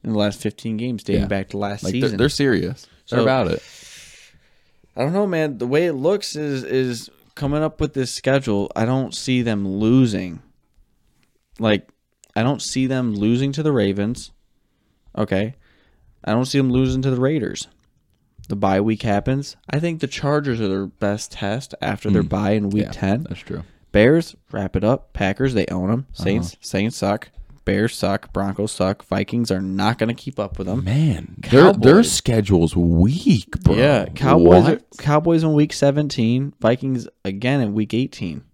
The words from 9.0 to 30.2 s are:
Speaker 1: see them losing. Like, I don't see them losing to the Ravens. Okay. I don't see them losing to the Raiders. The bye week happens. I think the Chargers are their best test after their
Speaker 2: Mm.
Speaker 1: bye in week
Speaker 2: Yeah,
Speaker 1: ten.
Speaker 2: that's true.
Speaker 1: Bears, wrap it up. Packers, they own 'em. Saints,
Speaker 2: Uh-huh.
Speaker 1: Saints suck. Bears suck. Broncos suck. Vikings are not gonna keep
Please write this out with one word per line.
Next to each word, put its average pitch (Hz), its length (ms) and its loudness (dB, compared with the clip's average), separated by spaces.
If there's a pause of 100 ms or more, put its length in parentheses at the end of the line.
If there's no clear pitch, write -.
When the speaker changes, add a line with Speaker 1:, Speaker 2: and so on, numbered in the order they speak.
Speaker 1:
see 127 280 -2
them 104 260 -2
losing. 104 720 0 (1200)
Like, 107 280 0 (460)
I 110 80 0
don't 127 200 0
see 131 240 -2
them 123 280 -2
losing 120 380 0
to 151 100 -6
the 151 100 0
Ravens. 101 600 -2 (840)
Okay. 107 380 -2 (680)
I 95 80 -4
don't 123 140 0
see 139 120 -2
them 131 140 2
losing 131 300 0
to 135 80 -2
the 123 100 -2
Raiders. 135 480 -2 (800)
The 101 80 -6
bye 98 240 0
week 110 220 -2
happens. 123 540 -2 (120)
I 147 120 -2
think 170 200 -4
the 139 60 -4
Chargers 143 540 -2
are 104 80 -2
their 98 180 -2
best - 460 -4
test 107 500 -6
after 101 280 -4
their 90 120 4
Speaker 2:
Mm. 78 60 -4
Speaker 1:
bye 101 240 -2
in 104 180 0
week 107 140 0
Speaker 2:
Yeah, - 80 -8
Speaker 1:
ten. 107 360 -2
Speaker 2:
that's - 120 -12
true. 90 240 -12 (280)
Speaker 1:
Bears, 135 440 4 (160)
wrap 98 240 -4
it 95 80 0
up. - 300 0
Packers, 101 400 -2
they 101 120 0
own 90 240 -4
'em. 127 220 -2
Saints, 95 400 -2
Speaker 2:
Uh-huh. - 80 -20
Speaker 1:
Saints 107 360 -4
suck. 101 340 -4 (340)
Bears 101 320 0
suck. 98 360 -4
Broncos 98 380 -4
suck. - 360 -4
Vikings 110 440 -2
are 95 120 -2
not 98 360 -2
gonna 117 160 -2
keep - 240 -12